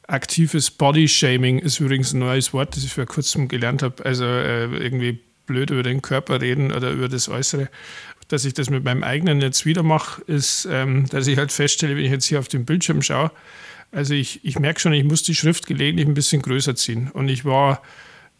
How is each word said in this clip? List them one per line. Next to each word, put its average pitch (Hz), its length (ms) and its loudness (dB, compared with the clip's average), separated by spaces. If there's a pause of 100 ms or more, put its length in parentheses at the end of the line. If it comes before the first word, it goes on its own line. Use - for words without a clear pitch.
aktives 151 640 0
Bodyshaming, 135 880 4
ist 139 200 0
übrigens 135 340 0
ein 131 60 0
neues 127 340 0
Wort, 135 220 -2
das 139 100 -4
ich 131 80 -8
vor 127 120 -4
kurzem 135 440 -2
gelernt 127 340 0
habe, 127 200 -4
also, 127 200 0
äh, 120 420 0
irgendwie 120 540 -4 (260)
blöd 139 240 -2
über 131 140 0
den 127 180 -2
Körper 131 400 -2
reden 131 320 0
oder 127 180 -2
über 131 160 -2
das 127 220 -4
Äußere, 135 400 -4 (580)
dass 131 160 -2
ich 135 100 -2
das 131 160 -2
mit 131 140 0
meinem 127 200 0
eigenen 143 360 2
jetzt 135 260 0
wieder 160 160 2
mache, 156 420 0
ist, - 460 -2
ähm, 135 400 2
dass 135 180 0
ich 139 100 2
halt 143 160 0
feststelle, 143 420 0
wenn 147 80 0
ich 131 80 2
jetzt 135 140 0
hier 147 140 0
auf 127 100 -6
den 123 160 -2
Bildschirm 156 360 2
schaue, 139 300 0 (640)
also 147 200 -2
ich, 139 300 -2
ich 143 160 -2
merke 147 220 0
schon, 165 100 2
ich 147 140 4
muss 156 180 2
die 165 120 0
Schrift 160 300 2
gelegentlich 151 400 0
ein 151 80 4
bisschen 143 280 2
größer 131 340 0
ziehen. 120 380 -2
Und 135 160 -2
ich 127 160 -2
war 135 360 4 (580)